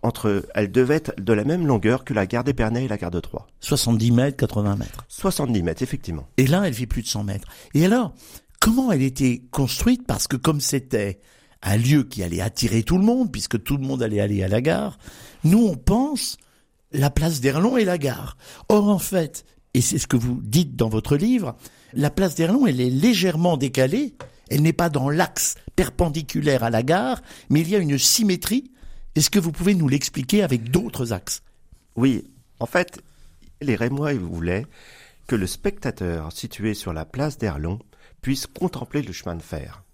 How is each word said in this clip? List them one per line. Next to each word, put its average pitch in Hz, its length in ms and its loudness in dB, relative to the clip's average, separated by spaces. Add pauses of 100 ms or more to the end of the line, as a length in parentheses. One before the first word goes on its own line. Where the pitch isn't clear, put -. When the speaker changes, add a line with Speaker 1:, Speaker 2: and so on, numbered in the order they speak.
Speaker 1:
Entre, 107 520 0
elle 104 180 0
devait 127 240 4
être - 240 -4
de 98 140 0
la 107 100 2
même 160 240 0
longueur 117 380 2
que - 80 -6
la 104 120 2
gare 120 200 -4
d'Épernay 120 400 0
et - 20 -4
la 107 100 -4
gare 87 140 -6
de 85 80 -2
Troyes. - 280 -12 (120)
Speaker 2:
Soixante-dix 117 520 2
mètres, 127 260 2
quatre-vingts 104 400 0
mètres. - 320 -10
Speaker 1:
Soixante-dix 120 540 -2
mètres, 82 200 -2
effectivement. 80 440 -8 (100)
Speaker 2:
Et 131 100 4
là, 180 180 2
elle 156 80 -2
fait 117 120 -4
plus 113 160 -4
de - 60 -8
cent 104 160 -4
mètres. 101 240 -8 (260)
Et 156 120 4
alors, 214 280 2 (460)
comment 240 320 2
elle 143 100 2
était 131 400 0 (100)
construite ? 240 540 0
Parce - 220 -4
que 147 100 -2
comme 147 240 0
c'était 107 580 -2 (420)
un 95 140 0
lieu 127 280 4
qui 98 200 -6
allait 87 160 -4
attirer 113 440 -2
tout 175 140 0
le 185 60 2
monde, 233 260 2
puisque - 320 -6
tout - 140 -4
le 135 80 -4
monde 135 180 -4
allait 107 200 -2
aller 104 200 0
à 95 60 -2
la 104 140 0
gare, 170 360 -2 (460)
nous, 214 240 6
on 170 80 0
pense 247 640 0 (560)
la 143 160 4
place 151 320 0
d'Erlon 156 340 2
et 233 80 4
la 180 140 2
gare. 139 400 -4 (320)
Or, 208 180 6
en 202 120 4
fait, 170 440 -2 (300)
et 127 80 4
c'est - 160 0
ce - 100 -4
que - 80 0
vous 123 260 0
dites 131 360 0
dans 113 100 2
votre 110 300 0
livre, 196 400 0 (360)
la 143 160 0
place 180 260 0
d'Erlon, 208 320 4
elle 127 120 2
est 123 100 2
légèrement 175 680 2
décalée. 135 580 0 (340)
Elle 147 120 2
n'est 160 100 6
pas 170 180 0
dans 143 200 0
l'axe - 460 -2 (200)
perpendiculaire 151 880 0
à 113 60 2
la 117 140 2
gare, 202 380 0 (280)
mais 139 100 4
il 160 100 0
y 208 60 0
a 208 40 4
une 147 180 0
symétrie. 208 760 0 (440)
Est-ce 151 160 2
que 202 80 4
vous 165 120 -2
pouvez 175 220 2
nous 165 160 2
l'expliquer 143 540 0
avec 123 260 -2
d'autres 135 440 -2
axes ? - 280 -8 (540)
Speaker 1:
Oui, 120 340 0 (300)
en 127 80 -6
fait, - 320 -2 (600)
les 139 160 0
Rémois, 139 380 -2
ils 127 60 -2
voulaient 87 480 -4 (600)
que 127 80 -2
le 95 120 -2
spectateur 87 840 -6
situé 107 440 -8
sur 90 180 -10
la 78 120 -8
place 139 320 -6
d'Erlon 85 420 -6 (420)
puisse - 240 -4
contempler 147 560 -6
le 98 100 -8
chemin 87 240 -10
de 82 60 -10
fer. - 420 -12 (100)